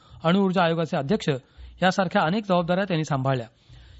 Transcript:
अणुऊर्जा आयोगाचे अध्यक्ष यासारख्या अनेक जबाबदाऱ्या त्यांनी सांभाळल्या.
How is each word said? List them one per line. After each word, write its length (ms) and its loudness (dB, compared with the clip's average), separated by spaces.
अणुऊर्जा 400 2
आयोगाचे 340 0
अध्यक्ष 320 -2
यासारख्या 380 2
अनेक 240 0
जबाबदाऱ्या 380 0
त्यांनी 220 -2
सांभाळल्या. 420 -2